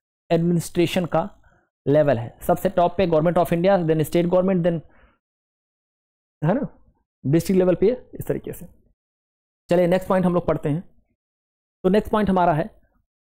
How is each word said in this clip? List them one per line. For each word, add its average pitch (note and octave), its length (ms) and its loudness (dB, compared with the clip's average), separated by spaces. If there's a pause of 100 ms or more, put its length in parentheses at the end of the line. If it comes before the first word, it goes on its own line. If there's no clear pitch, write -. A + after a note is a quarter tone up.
(300)
एडमिनिस्ट्रेशन E3+ 760 0
का D#3+ 180 -2 (640)
लेवल C#3 320 4
है, A#2 200 -10 (100)
सबसे F3+ 220 0
टॉप F3 280 0
पे F#3+ 100 0
government E3 300 2
of E3+ 160 0
India, F#3 260 2
then D#3+ 300 0
state E3+ 240 0
government, F#3 320 2
then, E3+ 160 0 (1600)
है D#3+ 120 2
ना, C4 140 -2 (560)
डिस्ट्रिक्ट E3 360 0
लेवल F3+ 160 2
पे F#3 120 2 (320)
इस - 80 -10
तरीके - 260 -6
से। - 140 -18 (1000)
चलिए F3 180 2
नेक्स्ट F#3 220 0
पॉइंट F#3 160 2
हम F3 80 0
लोग F3 140 -2
पढ़ते D#3 220 -2
हैं। D3+ 120 -4 (1000)
तो F#3 60 2
नेक्स्ट G#3 220 0
पॉइंट G#3+ 180 0
हमारा F3+ 240 2
है, D#3 160 -2 (640)